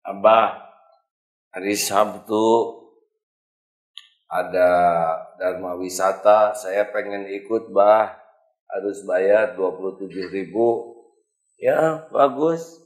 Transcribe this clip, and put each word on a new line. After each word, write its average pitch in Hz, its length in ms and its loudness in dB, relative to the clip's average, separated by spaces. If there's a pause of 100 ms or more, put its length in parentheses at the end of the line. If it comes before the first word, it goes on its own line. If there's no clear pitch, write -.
"Abah, 104 560 2 (960)
hari 98 240 -4
Sabtu 107 1040 0 (1400)
ada 90 440 0 (680)
Dharma 92 400 -6
Wisata, 98 800 2
saya 98 320 -2
pengen 101 400 -6
ikut, 101 400 -6
Bah. 104 480 4 (480)
Harus 98 400 -8
bayar 95 480 2
dua 92 240 -4
puluh 95 240 -8
tujuh 92 320 -10
ribu." 98 640 -2 (640)
"Ya, 151 480 0
bagus. 147 760 -2